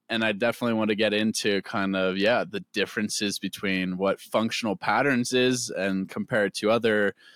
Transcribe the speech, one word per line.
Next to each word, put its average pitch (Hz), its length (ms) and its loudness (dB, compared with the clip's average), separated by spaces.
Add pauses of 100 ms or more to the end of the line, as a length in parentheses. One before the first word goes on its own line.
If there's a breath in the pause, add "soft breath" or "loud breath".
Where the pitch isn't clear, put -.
and 113 160 -2
I 110 60 4
definitely 117 440 0
want 110 160 2
to 110 40 2
get 104 180 2
into 107 500 2
kind 98 340 -2
of, 92 200 0
yeah, 101 320 2
the 101 120 -8 (120)
differences 104 680 -2
between 92 560 -2
what 95 240 0
functional 113 560 -2
patterns 123 560 0
is 127 360 2
and 95 400 -2
compare 107 360 -2
it 98 120 -2
to 104 140 0
other 110 440 2 (220 loud breath)